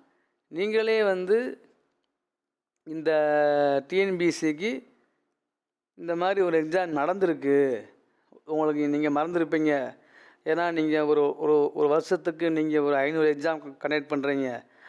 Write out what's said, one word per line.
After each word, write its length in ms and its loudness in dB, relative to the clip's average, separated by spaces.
நீங்களே 560 -2
வந்து 560 0
இந்த 260 -4
டி 80 -4
என் 200 2
பி 100 0
எஸ் 200 0
சிக்கு 500 -4
இந்த 220 -6
மாதிரி 240 0
ஒரு 240 2
எக்ஸாம் 340 -2
நடந்திருக்கு, 920 0
உங்களுக்கு 440 0
நீங்க 220 0
மறந்துருப்பீங்க. 840 0
ஏன்னா, 280 -2
நீங்க 340 0
ஒரு, 300 2
ஒரு, 380 2
ஒரு 140 2
வருஷத்துக்கு 640 -2
நீங்க 320 0
ஒரு 140 0
ஐந்நூறு 380 0
எக்ஸாம் 480 -6
கண்டக்ட் 260 -4
பண்றீங்க, 560 -4